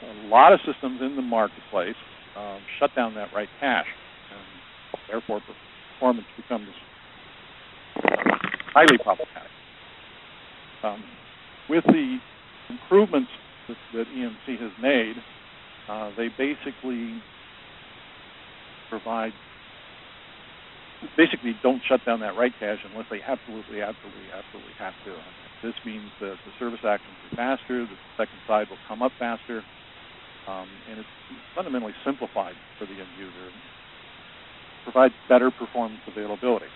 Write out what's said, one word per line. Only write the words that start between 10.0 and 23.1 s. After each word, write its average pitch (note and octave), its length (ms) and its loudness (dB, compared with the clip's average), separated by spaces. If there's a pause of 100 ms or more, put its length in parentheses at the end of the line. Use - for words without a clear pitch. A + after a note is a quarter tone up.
Um, G#2+ 220 -6 (680)
with D#4+ 160 4
the C4 320 2 (520)
improvements F#3 600 4 (380)
that, - 100 -12 (160)
that A2+ 120 -2 (100)
E B2+ 80 -4
M A2+ 120 -6 (120)
C C3 120 -6
has A2+ 120 -8 (100)
made, A#2+ 320 2 (760)
uh, G#2+ 300 -8
they A#2 120 -2
basically B2+ 920 -6 (1700)
provide, A2+ 440 -4 (1800)
basically C3 380 4 (100)
don't B2+ 240 4
shut B2+ 180 4
down A#2 140 0
that G#2 160 -6
write B2 240 2
cache G#2 200 -4 (120)
unless A2 180 -12
they G#2 120 -8